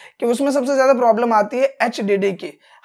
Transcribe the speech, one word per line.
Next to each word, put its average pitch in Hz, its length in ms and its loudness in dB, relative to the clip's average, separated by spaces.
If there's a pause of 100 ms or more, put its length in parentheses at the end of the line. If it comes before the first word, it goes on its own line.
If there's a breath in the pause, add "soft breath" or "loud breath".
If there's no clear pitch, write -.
(200 loud breath)
कि 247 60 -4
उसमें 247 260 -2
सबसे 269 240 -2
ज्यादा 262 180 4
प्रॉब्लम 233 400 2
आती 214 260 0
है 269 220 0
एचडीडी 202 520 -2
की। 175 240 -14 (280 soft breath)